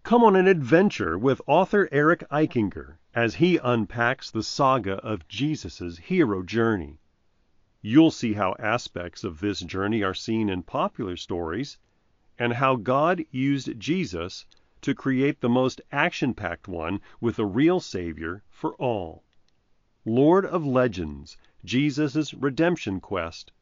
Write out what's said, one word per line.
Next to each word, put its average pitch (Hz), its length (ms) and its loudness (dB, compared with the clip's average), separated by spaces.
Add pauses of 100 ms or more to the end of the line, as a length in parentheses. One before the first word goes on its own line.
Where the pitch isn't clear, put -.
Come 233 220 4
on 202 120 8
an 185 120 6
adventure 147 680 4
with 127 280 0
author 180 460 2
Eric 151 400 2
Eichinger 104 640 -2 (180)
as 117 220 0
he 170 220 4
unpacks 117 720 -2
the 110 100 -4
saga 127 520 0 (120)
of 107 220 -6
Jesus' 98 720 -6
hero 110 440 0
journey. 95 560 0 (840)
You'll 147 280 6
see 113 240 -2
how 98 240 0
aspects 104 680 -4
of 85 180 -8
this 101 180 -2
journey 101 420 -2
are 95 140 -2
seen 110 340 -2
in 92 140 -4
popular 127 540 -6
stories 87 600 -6 (600)
and 120 140 0
how 131 240 0
God 147 520 0
used 131 480 -2
Jesus 107 680 -4 (360)
to 139 140 -2
create 139 460 -2
the 127 80 0
most 127 320 0 (100)
action-packed 131 760 -4
one 87 340 -6 (200)
with 113 160 0
a 113 80 0
real 151 340 2
Savior 85 680 -8
for - 260 -8
all. 101 480 -6 (800)
Lord 151 400 4
of 165 200 -4
Legends, 92 720 -2 (260)
Jesus' 143 680 -2
Redemption 139 680 -2
Quest 85 520 -8 (100)